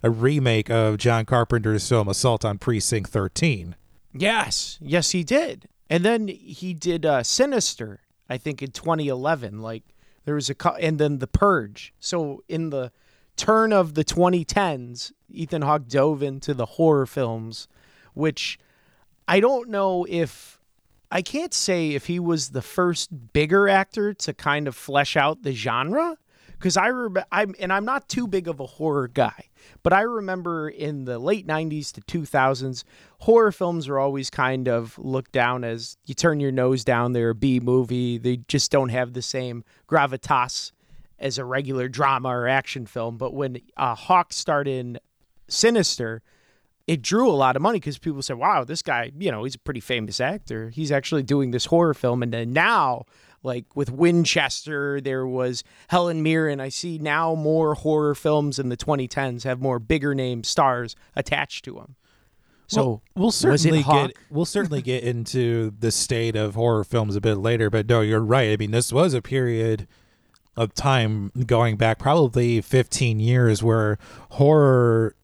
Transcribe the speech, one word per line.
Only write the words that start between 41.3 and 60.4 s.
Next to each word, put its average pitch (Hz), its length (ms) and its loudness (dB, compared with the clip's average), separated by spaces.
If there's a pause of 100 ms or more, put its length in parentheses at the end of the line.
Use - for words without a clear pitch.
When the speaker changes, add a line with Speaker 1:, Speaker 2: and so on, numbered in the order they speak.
Speaker 2:
a 135 60 -6
regular 131 440 -4
drama 131 420 0
or 123 180 -2
action 131 380 -2
film. 117 320 -8
But 127 160 -6
when, 131 240 -6 (180)
uh, 127 180 0
Hawke 180 380 2
starred 147 340 -2
in 123 320 -6 (500)
Sinister, 160 760 0 (640)
it 151 160 0
drew 226 280 4
a - 20 4
lot 135 240 4
of 135 60 -2
money 214 160 2
'cause 143 200 -6
people 143 240 -6
said, 131 160 -6
"Wow, 156 260 2
this 147 180 -8
guy, 123 360 -2
you 185 120 -2
know, 110 140 -4
he's 135 100 -6
a - 40 -18
pretty 131 220 -8
famous 110 400 -4
actor. 120 500 -6
He's 143 200 -6
actually 143 320 0
doing 135 280 0
this 123 160 -2
horror 165 280 4
film." 123 280 0
And 120 100 -4
then 117 200 -4
now, 151 520 2 (380)
like, 123 220 -6 (120)
with 139 160 -2
Winchester, 147 1080 2
there 131 260 -4
was 127 360 -2 (260)
Helen 175 340 0
Mirren. 156 380 0
I 135 80 -8
see 165 300 -10
now 156 360 0
more 156 400 2
horror 151 400 0
films 147 440 0
in 131 120 -2
the 120 60 -4
twenty 139 300 -2
tens 123 380 -6
have 127 160 -4
more 131 180 0
bigger 139 360 0
name 123 280 -4